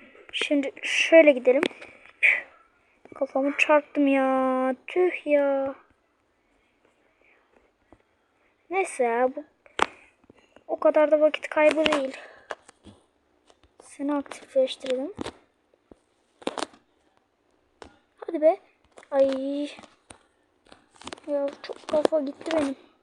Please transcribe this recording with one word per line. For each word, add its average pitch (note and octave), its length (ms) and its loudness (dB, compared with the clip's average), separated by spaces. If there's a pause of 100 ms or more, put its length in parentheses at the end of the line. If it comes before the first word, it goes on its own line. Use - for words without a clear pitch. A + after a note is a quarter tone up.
(320)
Şimdi C#4+ 400 -4 (100)
şöyle - 500 6
gidelim. B3+ 300 2 (1500)
Kafamı C#4 420 -4
çarptım D4 500 2
ya. C4 680 0 (120)
Tüh F4+ 400 -2
ya. C#4 480 0 (3000)
Neyse F4+ 340 -4
ya, A#3+ 320 0
bu D4+ 80 -12 (1300)
O - 40 -8
kadar D4+ 320 2
da D4+ 100 4
vakit D4+ 280 0
kaybı D4+ 360 2
değil. C#4+ 320 0 (1700)
Seni C#4+ 300 -8
aktifleştirdim. C4 1000 -4 (3000)
Hadi E4 240 -8
be. D#4+ 160 4 (540)
Ay. C#4 580 0 (1600)
Ya C#4+ 200 -2 (140)
çok - 260 -16
kafa D#4 340 0
gitti C#4+ 320 -8
benim. C#4 220 -2 (280)